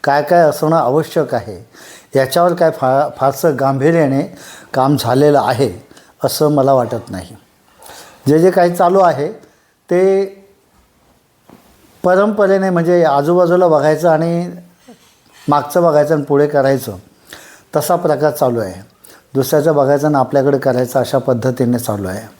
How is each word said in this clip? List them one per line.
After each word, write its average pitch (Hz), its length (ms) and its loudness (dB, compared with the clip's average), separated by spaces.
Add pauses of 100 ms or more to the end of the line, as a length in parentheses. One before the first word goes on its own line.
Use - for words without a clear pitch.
काय 143 180 0
काय 175 180 2
असणं 156 360 0
आवश्यक 143 580 -2
आहे, 98 340 -10 (500)
याच्यावर 170 360 0
काय 160 160 2
फा-, 139 460 0
फारसं 139 440 0
गांभीर्याने 139 760 0 (380)
काम 135 260 2
झालेलं 135 440 2
आहे 117 420 -4 (380)
असं 147 240 0
मला 139 240 2
वाटत 120 380 -2
नाही. - 260 -14 (920)
जे 151 100 4
जे 180 120 4
काही 175 240 2
चालू 180 240 2
आहे 160 340 0 (580)
ते 190 360 0 (1800)
परंपरेने, 196 680 2
म्हणजे 175 340 2
आजूबाजूला 175 640 2
बघायचं 156 400 2
आणि 170 420 -2 (1000)
मागचं 147 340 0
बघायचं 151 320 2
आणि 147 80 -2
पुढे 143 240 0
करायचं, 135 460 -2 (840)
तसा 160 200 0
प्रकार 156 340 0
चालू 123 300 -2
आहे. 92 220 -10 (520)
दुसऱ्याचं 147 400 0
बघायचं 143 320 2
आणि 151 80 2
आपल्याकडे 139 440 0
करायचं, 127 420 -2
अशा 123 180 -2
पद्धतीने 123 600 -2
चालू 101 300 -6
आहे. 92 200 -10 (120)